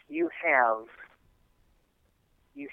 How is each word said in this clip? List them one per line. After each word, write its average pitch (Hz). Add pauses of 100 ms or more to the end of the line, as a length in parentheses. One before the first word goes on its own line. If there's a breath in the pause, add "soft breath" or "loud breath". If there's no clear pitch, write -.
You 160 (120)
have, 120 (1700)
you 143